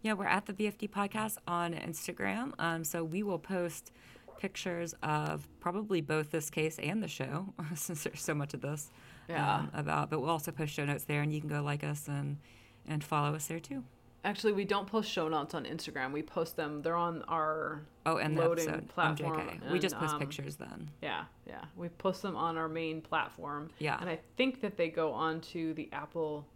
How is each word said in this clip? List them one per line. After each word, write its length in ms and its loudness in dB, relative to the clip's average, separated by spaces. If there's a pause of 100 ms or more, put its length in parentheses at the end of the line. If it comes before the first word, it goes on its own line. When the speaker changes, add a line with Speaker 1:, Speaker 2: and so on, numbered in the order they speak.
Speaker 1:
Yeah, 120 2
we're 140 -2
at 180 6
the 80 -4
V 120 2
F 120 0
D 100 -4
Podcast 580 0
on 280 2
Instagram. 840 -2
Um, 280 0
so 180 0
we 180 0
will 160 2
post 540 -2 (480)
pictures 640 -2
of 440 2 (120)
probably 400 2
both 320 2
this 180 0
case 300 0
and 240 0
the 60 -2
show, 440 -2 (100)
<laughs> 120 -2
since 300 -4
there's 160 -4
so 120 2
much 200 0
of 80 -4
this, 280 -4 (380)
Speaker 2:
Yeah. 300 4
Speaker 1:
um, 160 0
about, 360 2
but 120 2
we'll 80 0
also 220 2
post 220 -2
show 120 0
notes 180 0
there, 180 2
and 120 2
you 80 0
can 80 -4
go 120 0
like 220 0
us 240 -2
and, 300 0 (500)
and 160 0
follow 320 2
us 120 -4
there 120 -2
too. 240 -6 (400)
Speaker 2:
Actually, 300 4
we 120 2
don't 220 2
post 220 2
show 200 2
notes 240 2
on 120 -2
Instagram. 480 -4
We 100 0
post 340 -2
them. 240 -2
They're 140 2
on 280 2
our 580 0 (240)
Speaker 1:
Oh, 120 4
and 200 4
the 40 6
Speaker 2:
loading 280 4
Speaker 1:
episode, 200 -2
Speaker 2:
platform. 500 2
Speaker 1:
M 100 -2
J 160 -8
K. 80 0
We 60 6
just 160 2
Speaker 2:
And, 60 -2
Speaker 1:
post 140 2
Speaker 2:
um, 60 -2
Speaker 1:
pictures 340 -4
then. 340 -10 (120)
Speaker 2:
Yeah, 220 -2 (220)
yeah. 180 -10 (120)
We 140 -6
post 320 0
them 160 -2
on 200 0
our 120 0
main 320 -2
platform. 680 -4 (100)
Speaker 1:
Yeah. 200 0
Speaker 2:
And 100 -4
I 100 -2 (180)
think 240 2
that 160 -4
they 120 4
go 240 2
on 280 0
to 320 -2
the 200 -6
Apple 520 -4 (100)